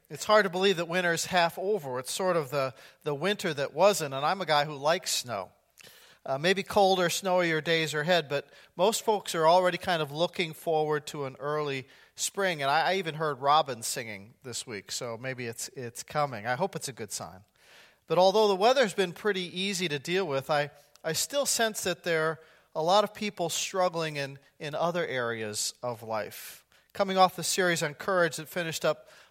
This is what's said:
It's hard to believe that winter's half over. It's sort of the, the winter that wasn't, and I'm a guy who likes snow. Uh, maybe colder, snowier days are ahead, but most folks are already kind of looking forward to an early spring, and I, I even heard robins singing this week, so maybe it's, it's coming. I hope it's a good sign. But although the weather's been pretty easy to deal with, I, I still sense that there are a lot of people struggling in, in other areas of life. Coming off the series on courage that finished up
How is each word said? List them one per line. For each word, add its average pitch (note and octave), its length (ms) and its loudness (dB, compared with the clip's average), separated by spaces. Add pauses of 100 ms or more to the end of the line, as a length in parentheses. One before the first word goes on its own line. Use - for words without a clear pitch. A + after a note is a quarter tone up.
It's D3 160 -10
hard G#3+ 200 6
to F#3+ 60 -2
believe F#3 260 2
that E3 100 -2
winter's E3+ 400 0
half E3+ 320 2
over. F3 400 -4
It's C3 140 -8
sort F#3 240 0
of C#3+ 140 -2
the, C3+ 240 -2 (280)
the D3+ 100 -4
winter F3+ 420 -2
that C3+ 200 -4
wasn't, D#3+ 400 4
and C3+ 100 -4
I'm F3+ 160 0
a F3 60 -8
guy D3 200 4
who D3+ 100 -6
likes D#3 340 0
snow. G#2+ 380 -4 (760)
Uh, C3+ 140 -2
maybe F#3 240 2
colder, F#3+ 460 4
snowier F3 540 0
days D#3+ 300 0
are D3+ 100 -2
ahead, E3 260 2
but C#3+ 180 -4 (300)
most G#3 280 0
folks G#3 300 -2
are D#3+ 140 4
already F3+ 300 6
kind F3 220 0
of C#3+ 120 -4
looking E3 400 -2
forward D3+ 560 0
to D3 160 -8
an C3+ 160 -8
early C#3+ 480 -4 (260)
spring, F3+ 480 -2
and C#3 80 2
I, D#3 220 2
I - 60 0
even D#3+ 180 -6
heard D3+ 260 -4
robins C#3 460 2
singing A2+ 460 -10 (100)
this A#2+ 200 -10
week, G#2 280 -10
so A#2 280 -8
maybe B2+ 260 -8
it's, - 280 -10
it's A#2+ 300 -10
coming. C3+ 420 -4
I B2 80 0
hope F3+ 220 -4
it's - 100 -10
a C3+ 60 -8
good A2 180 -12
sign. F#2 300 -12 (680)
But D#3+ 100 2
although G3 300 6
the G3 80 2
weather's A3+ 360 4
been F#3 200 0
pretty F#3 460 -4
easy F#3 300 -2
to D3 100 -2
deal F3+ 280 -2
with, C3+ 240 -2
I, D3 200 2 (320)
I D#3+ 100 -4
still C4+ 340 -2
sense A3 380 0
that F3 180 -4
there D#3+ 220 0
are D#3+ 160 -2 (340)
a D#3+ 80 -4
lot G3 220 6
of G#3 100 -4
people G3+ 340 -4
struggling E3+ 680 -2
in, C#3 220 -6 (200)
in D3+ 160 -8
other E3+ 320 -2
areas A2+ 680 -4 (120)
of A#2+ 180 -6
life. A2 600 -8 (280)
Coming F#3+ 240 0
off F#3 200 6
the E3+ 80 -8
series F3 380 2
on D3 120 -2
courage F3 420 2
that D#3 120 -10
finished E3 360 -4
up D#3 240 0 (220)